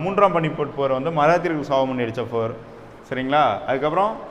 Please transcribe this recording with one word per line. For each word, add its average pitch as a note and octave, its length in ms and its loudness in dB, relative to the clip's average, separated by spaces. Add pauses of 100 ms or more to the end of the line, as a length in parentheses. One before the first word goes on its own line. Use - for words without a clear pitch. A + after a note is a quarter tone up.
மூன்றாம் G3 320 4
பானிபட் D3 420 -2
போர் C3+ 200 2
வந்து D3 200 -2
மராத்தியர்களுக்கு D#3+ 540 2
சாவு C3+ 180 4
மணி B2+ 160 -2
அடிச்ச A2+ 160 -4 (120)
போர். A2+ 200 -2 (540)
சரிங்களா? C3+ 360 2 (220)
அதுக்கப்புறம் D3+ 460 0 (180)